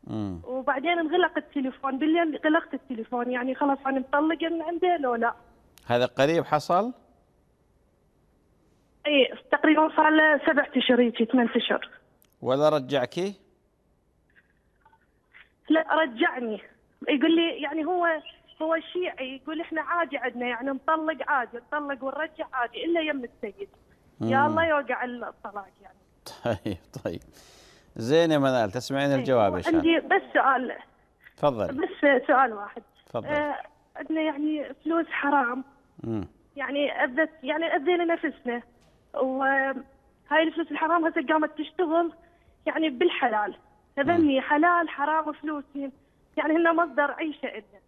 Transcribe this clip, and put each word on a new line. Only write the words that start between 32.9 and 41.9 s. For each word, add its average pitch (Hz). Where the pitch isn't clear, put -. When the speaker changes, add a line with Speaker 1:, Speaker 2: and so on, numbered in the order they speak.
Speaker 1:
تفضل. -
Speaker 2:
آه، 294
عندنا 311
يعني 302
فلوس 330
حرام. 269
Speaker 1:
مم. 110
Speaker 2:
يعني 277
أذت-، 302
يعني 302
أذينا 349
نفسنا. 302
وهاي 269
الفلوس 320
الحرام 320
هسه 330
قامت 302
تشتغل 320